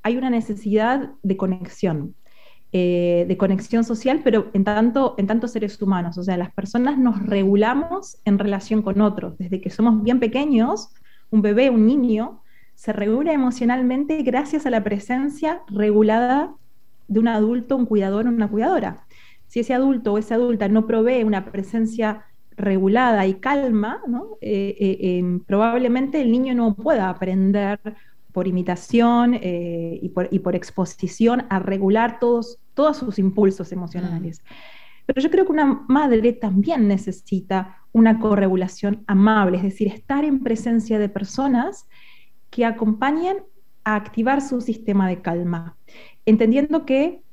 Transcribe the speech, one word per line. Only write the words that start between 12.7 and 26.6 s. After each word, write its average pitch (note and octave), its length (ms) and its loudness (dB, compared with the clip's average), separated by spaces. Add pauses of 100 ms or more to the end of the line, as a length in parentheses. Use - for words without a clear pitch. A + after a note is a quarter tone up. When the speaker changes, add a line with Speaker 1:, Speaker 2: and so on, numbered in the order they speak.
Speaker 1:
se - 180 -8
regula A3 400 0
emocionalmente B3+ 920 0
gracias C#4+ 440 -2
a C4 40 0
la A3 140 0
presencia C4+ 840 -4
regulada G#3+ 880 2 (540)
de G3 120 0
un A#3 80 2
adulto, A#3 480 0
un A#3+ 100 0
cuidador, G#3 420 0
una A3 200 0
cuidadora. A3+ 580 -2 (420)
Si A#3 120 -4
ese B3 140 -2
adulto B3 380 0
o G#3 60 0
esa A3 180 -2
adulta A#3 320 0
no A3 180 2
provee A#3 380 2
una G3+ 260 -2
presencia A3 760 -4 (260)
regulada G3+ 720 2
y F#3+ 80 0
calma, C4 720 -2
¿no? F#4 320 -6
Eh, G3 380 -4
eh, F#3+ 400 0
em, F3+ 260 -2
probablemente B3 800 0
el A#3 80 2
niño B3+ 240 0
no A3+ 220 2